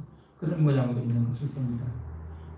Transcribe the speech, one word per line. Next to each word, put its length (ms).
그런 240
모양으로 380
있는 260
것을 240
봅니다. 360